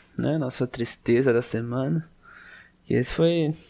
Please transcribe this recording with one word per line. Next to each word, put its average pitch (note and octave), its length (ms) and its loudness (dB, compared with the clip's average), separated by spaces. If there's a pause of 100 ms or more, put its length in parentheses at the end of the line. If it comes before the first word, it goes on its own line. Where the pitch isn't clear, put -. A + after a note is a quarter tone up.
(180)
né? D3 200 0
Nossa C3 300 -4
tristeza A#2+ 640 0
da A#2 80 2
semana. C3 680 -4 (800)
Que - 100 -2
esse B2 180 0
foi, E3 400 2 (160)